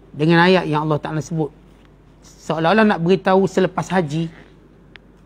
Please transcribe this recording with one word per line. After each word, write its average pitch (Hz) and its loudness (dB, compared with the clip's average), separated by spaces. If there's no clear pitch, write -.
dengan 165 2
ayat 180 2
yang 151 -4
Allah 151 -2
Ta'ala 156 -8
sebut. 156 -6
Seolah-olah 165 -2
nak 208 2
beritahu 190 2
selepas 180 -2
haji 165 -2